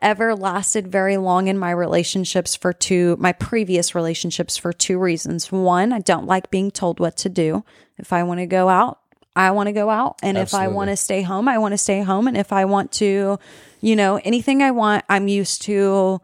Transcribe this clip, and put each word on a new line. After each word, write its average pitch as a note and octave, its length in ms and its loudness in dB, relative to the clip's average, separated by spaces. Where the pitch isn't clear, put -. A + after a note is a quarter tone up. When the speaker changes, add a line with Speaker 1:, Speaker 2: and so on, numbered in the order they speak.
Speaker 1:
ever G#3+ 340 2
lasted G3 520 -2
very F#3+ 300 0
long F#3 300 2
in G3 120 0
my F3+ 100 -2
relationships F3 840 -2
for F3+ 180 -2
two, F3 460 2
my F3 120 2
previous F3+ 640 -2
relationships E3+ 640 -4
for E3+ 160 -4
two F3+ 240 -2
reasons. E3+ 540 -2
One, F#3 420 2
I A3+ 60 -2
don't F3 260 0
like F#3 240 -2
being G3 220 -2
told F3 280 -4
what E3+ 180 0
to - 120 -4
do. F3+ 340 0
If - 120 -10
I F3 120 0
wanna F3 240 -4
go F#3 200 2
out, F#3+ 320 2
I F#3 160 4
wanna G#3 220 0
go G#3 180 0
out. A3 320 -2
And G3 160 0
if F#3+ 160 -2
I G3 80 0
Speaker 2:
Absolutely. F#3+ 120 -2
Speaker 1:
wanna G3 220 -2
stay G3 240 -2
home, G3 260 -2
I B3 120 2
wanna G#3 180 0
stay G3 240 0
home. G3 260 0
And B3 80 0
if G3+ 160 -2
I G3 140 2
want G3 280 0
to, G3 440 0
you A3 160 2
know, G3+ 280 2
anything B3 400 2
I C4+ 80 4
want, G#3+ 360 2
I'm G3 200 2
used G3+ 360 -2
to G3 600 2